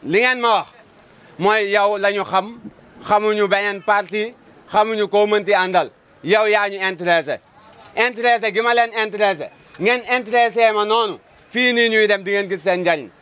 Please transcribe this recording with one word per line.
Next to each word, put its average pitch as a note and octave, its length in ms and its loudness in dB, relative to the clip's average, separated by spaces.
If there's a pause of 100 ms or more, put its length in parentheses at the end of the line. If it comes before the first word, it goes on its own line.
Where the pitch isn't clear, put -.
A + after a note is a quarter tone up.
Li E3 160 0
ngeen B3+ 200 0
ma A#3+ 80 -2
wax G3 180 0 (720)
mooy G3+ 320 0
yow G#3 260 2
la G3+ 160 0
ñu G3+ 120 -2
xam, G3+ 340 -4 (500)
xamuñu G#3 400 2
beneen G3 340 -2
parti, G#3 520 -2 (360)
xamuñu G#3+ 380 0
koo G#3 180 2
mënti G#3 280 0
àndal. F#3 360 0 (320)
Yow G#3+ 240 2
yaa G#3 220 2
ñu G3+ 80 -8
intéressé. E3+ 640 -2 (560)
Intéressé A3+ 560 0
gi G3+ 80 -2
ma A#3+ 140 2
leen A#3 180 2
intéressé, G3+ 560 -2 (320)
ngeen A#3+ 300 0
intéressé A#3 640 2
ma G#3 120 0
noonu. G#3+ 340 -2 (320)
Fii B3 220 0
nii A#3 160 2
ñuy A3 180 2
dem G3+ 160 2
di F#3+ 100 -6
ngeen G3+ 180 -2
gis F3+ 120 -6
seen F3+ 200 0
njariñ. D#3+ 260 0 (140)